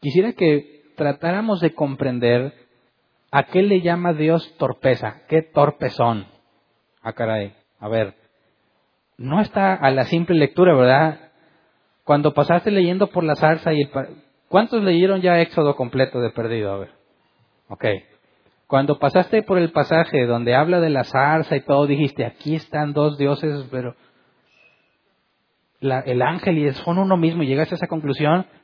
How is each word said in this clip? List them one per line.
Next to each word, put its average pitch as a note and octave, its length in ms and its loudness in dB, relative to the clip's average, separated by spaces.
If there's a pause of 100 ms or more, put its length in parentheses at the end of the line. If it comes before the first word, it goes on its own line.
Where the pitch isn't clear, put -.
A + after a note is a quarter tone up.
Quisiera F3+ 320 0
que D3+ 500 0 (140)
tratáramos F3 640 -2
de E3 140 0
comprender C3 800 -2 (760)
a C#3+ 140 2
qué - 180 0
le G3 180 2
llama F3 320 -2
Dios D#3+ 460 0
torpeza. B2 680 -2
¿Qué D#3+ 140 2
torpes D3 520 0
son? A2+ 320 -2 (720)
Ah, A2+ 140 -10
caray. A2 400 -4 (260)
A G#2+ 80 -12
ver, A2 260 -4 (1000)
no C#3 240 -2
está G3 340 0
a C#3 160 0
la C3 140 0
simple E3+ 320 0
lectura, D#3+ 380 4
¿verdad? C3+ 560 2 (760)
Cuando D3 300 2
pasaste E3+ 360 2
leyendo F#3+ 360 2
por F3+ 180 -4
la D3+ 120 0
zarza D#3+ 360 0
y D3 100 0
el... - 80 -2
Pa-, C3+ 180 -8 (400)
¿cuántos A3 340 0
leyeron F#3+ 400 2
ya F3 180 4
Éxodo D3+ 360 0
completo C3 440 -2
de A#2 100 -2
perdido? A2+ 420 -6
A G2 60 -6
ver. F#2+ 120 -12 (800)
Ok. - 160 -14 (840)
Cuando C#3+ 320 0
pasaste F#3 440 0
por F#3+ 160 0
el E3+ 120 0
pasaje D#3 560 0
donde A#2+ 280 0
habla E3+ 260 2
de D#3+ 100 0
la C3 140 0
zarza D3 520 0
y C3+ 40 -2
todo, C#3+ 260 2
dijiste, C#3 400 -2
"Aquí D3 280 -8
están D3+ 380 -6
dos D3 240 0
dioses", C#3+ 540 -2
pero B2 240 -8 (1900)
la... C3 200 -2
el B2 220 -2
ángel E3 360 -2
y D3 140 0
son E3+ 260 -4
uno F#3+ 180 2
mismo, E3 260 0
y C#3+ 40 -2
llegaste D3 280 -2
a - 20 -10
esa - 120 -8
conclusión. D#3 580 -2 (180)